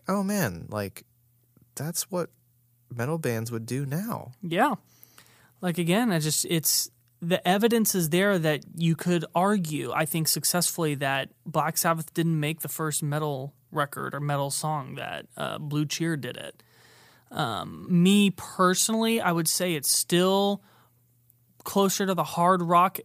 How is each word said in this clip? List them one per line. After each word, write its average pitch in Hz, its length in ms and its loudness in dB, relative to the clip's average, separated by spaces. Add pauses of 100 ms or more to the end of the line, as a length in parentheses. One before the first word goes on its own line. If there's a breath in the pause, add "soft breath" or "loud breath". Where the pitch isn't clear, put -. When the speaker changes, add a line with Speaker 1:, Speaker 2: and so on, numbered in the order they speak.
Speaker 1:
"Oh, 196 160 0
man, 175 460 -2
like, 101 340 -6 (720)
that's 156 340 -6
what 180 200 -4 (600)
metal 127 280 -2
bands 117 320 -2
would 113 160 -6
do 131 180 -4
now." 160 460 -6 (100)
Speaker 2:
Yeah. 196 340 0 (840 soft breath)
Like, 175 160 -2
again, 185 340 2
I 170 80 2
just, 151 300 0
it's, - 400 0 (320)
the 175 260 0
evidence 208 460 4
is 170 160 2
there 190 300 4
that 151 240 2 (120)
you 165 200 2
could 175 300 0 (100)
argue, 165 560 2
I 160 140 0
think 160 220 -2
successfully, 160 680 0
that 135 340 -2 (160)
Black 156 320 -2
Sabbath 165 380 0
didn't 165 240 2
make 151 220 -4
the 151 80 -8
first 156 340 -4
metal 147 500 -4 (180)
record 143 440 -4
or 143 60 -6
metal 143 280 -2
song, 139 460 -4
that, - 320 -10 (100)
uh, - 220 -6
Blue 151 260 -2
Cheer 165 320 -2
did 123 200 -8
it. - 260 -16 (680 soft breath)
Um, 107 600 -6
me 190 420 6
personally, 220 880 0
I 180 120 2
would 165 160 0
say 180 260 0
it's 143 160 -2
still 196 720 2 (1000 soft breath)
closer 196 440 2
to 190 80 0
the 170 80 0
hard 175 400 2
rock 175 420 4